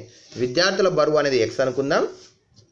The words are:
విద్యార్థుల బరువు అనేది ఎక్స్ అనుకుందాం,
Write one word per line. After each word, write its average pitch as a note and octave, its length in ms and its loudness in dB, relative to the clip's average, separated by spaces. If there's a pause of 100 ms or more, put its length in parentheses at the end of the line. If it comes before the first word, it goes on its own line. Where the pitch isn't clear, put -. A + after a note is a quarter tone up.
(400)
విద్యార్థుల F#3 480 0 (100)
బరువు D3+ 220 2
అనేది C#3 240 0
ఎక్స్ - 180 -4
అనుకుందాం, C#3 400 0 (680)